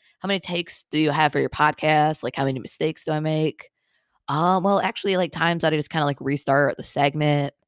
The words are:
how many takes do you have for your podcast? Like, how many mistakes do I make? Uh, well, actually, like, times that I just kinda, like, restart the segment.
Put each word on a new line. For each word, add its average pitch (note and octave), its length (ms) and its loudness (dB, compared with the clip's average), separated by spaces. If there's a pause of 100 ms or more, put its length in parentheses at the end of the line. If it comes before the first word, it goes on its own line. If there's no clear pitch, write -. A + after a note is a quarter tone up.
(200)
how F#3+ 80 -10
many G3 120 -2
takes F3 520 -8
do D3+ 80 0
you D3+ 120 4
have D3+ 200 2
for C#3+ 80 0
your C3 100 0
podcast? D3+ 760 2
Like, C3 120 -6
how C#3 100 0
many C3 140 -2
mistakes - 460 -6
do D#3+ 60 -2
I D3+ 80 -2
make? D#3 500 -2 (580)
Uh, E3+ 360 2
well, G3 180 4
actually, F#3+ 360 -2
like, F3+ 140 0
times E3+ 300 0
that D#3+ 120 2
I D#3 40 2
just D3+ 120 -4
kinda, D#3 160 0
like, C#3+ 160 -2
restart C#3 560 2
the - 60 -12
segment. D3 720 0 (140)